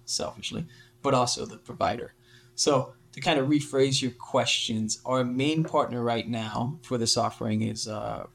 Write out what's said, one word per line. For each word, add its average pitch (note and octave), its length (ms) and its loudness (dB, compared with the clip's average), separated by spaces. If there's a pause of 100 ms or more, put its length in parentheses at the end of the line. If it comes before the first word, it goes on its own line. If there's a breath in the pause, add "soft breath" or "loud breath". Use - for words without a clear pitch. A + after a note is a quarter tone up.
selfishly, - 600 -6 (360 loud breath)
but C#3 120 2
also B2 320 2
the - 100 -14
provider. - 560 -4 (420 soft breath)
So C#3 380 2 (200)
to - 80 -14
kind D#3 200 2
of C3 80 0
rephrase C#3 540 4
your B2 100 -2
questions, - 960 0
our B2+ 180 2
main C#3+ 400 2
partner B2 380 0
right A#2 260 0
now A#2+ 540 -4
for B2+ 160 -4
this A2+ 180 2
offering A2+ 460 0
is A2 240 -4
a G#2+ 480 -6